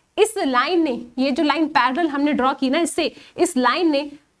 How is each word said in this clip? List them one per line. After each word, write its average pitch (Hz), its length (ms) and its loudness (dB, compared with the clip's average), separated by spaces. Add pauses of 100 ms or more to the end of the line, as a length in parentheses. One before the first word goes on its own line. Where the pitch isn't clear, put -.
(180)
इस 427 200 2
लाइन 302 460 0
ने, 247 180 -4 (180)
ये 269 120 2
जो 320 120 0
लाइन 294 240 2
पैरेलल 269 400 0
हमने 285 260 0
ड्रॉ 254 200 0
की 269 160 -2
ना 294 100 0
इससे, 320 320 -2 (260)
इस 339 200 0
लाइन 254 340 2
ने 285 180 0 (320)